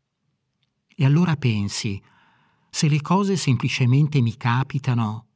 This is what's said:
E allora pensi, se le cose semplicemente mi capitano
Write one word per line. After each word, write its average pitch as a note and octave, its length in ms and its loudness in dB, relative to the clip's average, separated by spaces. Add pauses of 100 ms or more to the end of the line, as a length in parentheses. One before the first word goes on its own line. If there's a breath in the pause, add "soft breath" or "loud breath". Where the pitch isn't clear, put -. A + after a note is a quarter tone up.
(960)
E C#3 120 0
allora D#3 300 4
pensi, G#2 640 -2 (680 soft breath)
se - 200 0
le D3 120 2
cose F#3+ 380 0
semplicemente C3 840 2
mi A#2 160 0
capitano A#2 1000 -4